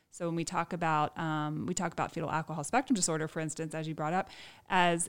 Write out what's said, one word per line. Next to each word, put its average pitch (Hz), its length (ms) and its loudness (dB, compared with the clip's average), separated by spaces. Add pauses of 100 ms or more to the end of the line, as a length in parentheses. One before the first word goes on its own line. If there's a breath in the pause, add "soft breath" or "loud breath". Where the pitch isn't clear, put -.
So - 160 -8
when 165 100 0
we 165 100 0
talk 170 280 -2
about, 160 460 2
um, 151 480 -2
we 180 80 -2
talk 170 180 0
about - 180 -2
fetal 156 200 -4
alcohol 160 320 -2
spectrum 277 320 2
disorder, 160 320 2
for 160 140 -4
instance, 160 340 -4
as 156 120 -4
you 160 60 -4
brought 156 200 -2
up, 190 180 0 (360 loud breath)
as 175 420 4